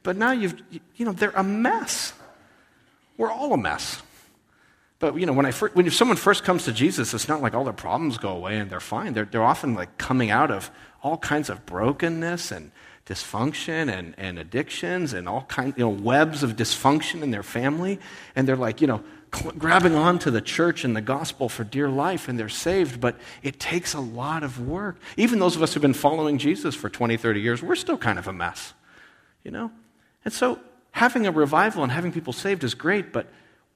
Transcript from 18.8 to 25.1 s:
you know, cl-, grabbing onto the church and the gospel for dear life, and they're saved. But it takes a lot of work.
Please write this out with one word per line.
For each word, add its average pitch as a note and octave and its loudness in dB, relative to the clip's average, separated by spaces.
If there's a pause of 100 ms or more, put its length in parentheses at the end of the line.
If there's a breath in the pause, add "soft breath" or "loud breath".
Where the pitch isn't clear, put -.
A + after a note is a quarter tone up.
you D3+ 6
know, A2 0 (280 loud breath)
cl-, - -6
grabbing E3 6
onto D#3+ 4
the A2 2
church - 0
and A#2+ 0
the A2 -2
gospel C3 -4
for - -6
dear C3+ -2
life, D3+ -2
and B2 -4
they're A2 -4
saved. D#3+ 0
But A#2+ 2 (280 loud breath)
it C#3 -6
takes - -4
a D3+ -6
lot C3 -6
of B2+ -6
work. F#3+ -4 (200 loud breath)